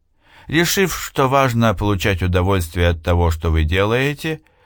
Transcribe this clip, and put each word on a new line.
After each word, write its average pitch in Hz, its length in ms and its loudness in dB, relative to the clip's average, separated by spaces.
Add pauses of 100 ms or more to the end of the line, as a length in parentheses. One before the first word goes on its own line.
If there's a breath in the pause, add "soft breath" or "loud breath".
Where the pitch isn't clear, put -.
(460 loud breath)
Решив, 170 480 0
что - 360 -2
важно 117 420 2
получать 101 500 -2
удовольствие 90 680 0
от 82 140 -2
того, 85 280 2
что 80 200 -4
вы 80 140 2
делаете – 127 800 -2 (240 soft breath)